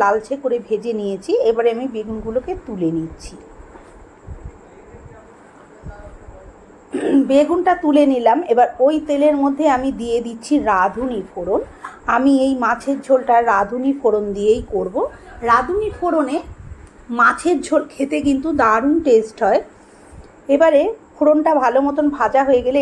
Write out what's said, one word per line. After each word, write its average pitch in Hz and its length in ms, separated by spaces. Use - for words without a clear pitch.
লালচে 214 400
করে 240 140
ভেজে 220 340
নিয়েছি। 196 320
এবারে 226 280
আমি 247 180
বেগুনগুলোকে 220 580
তুলে 185 300
নিচ্ছি। - 380
বেগুনটা 330 420
তুলে 294 300
নিলাম। 233 260
এবার 240 160
ওই 302 80
তেলের 294 340
মধ্যে 277 220
আমি 262 140
দিয়ে 233 260
দিচ্ছি 233 280
রাঁধুনি 202 500
ফোড়ন। 185 300
আমি 262 180
এই 269 60
মাছের 240 320
ঝোলটা 247 300
রাঁধুনি 233 480
ফোড়ন 214 240
দিয়েই 214 260
করব। 185 220
রাঁধুনি 339 400
ফোড়নে 311 380
মাছের 247 380
ঝোল 302 160
খেতে 277 240
কিন্তু 277 220
দারুণ 226 320
টেস্ট 220 300
হয়। 226 140
এবারে 302 280
ফোড়নটা 302 360
ভালো 254 240
মতন 294 200
ভাজা 254 300
হয়ে 254 180
গেলে 262 160